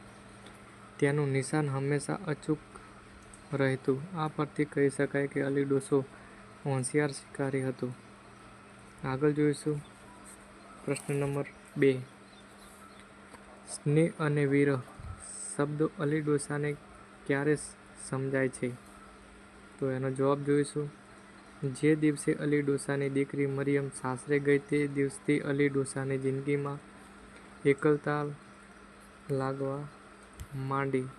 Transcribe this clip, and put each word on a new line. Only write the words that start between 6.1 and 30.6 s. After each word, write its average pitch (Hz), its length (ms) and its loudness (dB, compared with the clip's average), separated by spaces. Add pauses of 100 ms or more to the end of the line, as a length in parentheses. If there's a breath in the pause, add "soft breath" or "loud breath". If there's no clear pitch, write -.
હોશિયાર 139 460 0
શિકારી 135 520 -4
હતો. 127 300 -4 (1120)
આગળ 139 280 2
જોઈશું 147 500 2 (1040)
પ્રશ્ન 143 300 -2
નંબર 139 300 0 (320)
બે, 135 220 4 (1700)
સ્નેહ 156 500 2
અને 147 260 2
વિરહ 139 340 4 (760)
શબ્દો 151 440 0
અલી 156 220 0
ડોસાને 147 540 -2 (520)
ક્યારે 143 280 2
સ-, - 200 -8 (340)
સમજાય 135 400 0
છે? 127 200 -4 (1080)
તો 135 120 0
એનો 131 200 -2
જવાબ 139 320 2
જોઈશું. 147 480 2 (840)
જે 147 220 4
દિવસે 151 380 2
અલી 147 280 2
ડોસાની 139 480 0
દીકરી 139 380 0
મરિયમ 139 420 0
સાસરે 131 500 -2
ગઈ 143 200 4
તે 147 280 0
દિવસથી 139 520 0
અલી 143 300 2
ડોસાની 135 480 -2
જિંદગીમાં 143 640 -2 (840)
એકલતા 147 600 4 (1080)
લાગવા 135 560 -2 (680)
માંડી. 135 480 0 (160)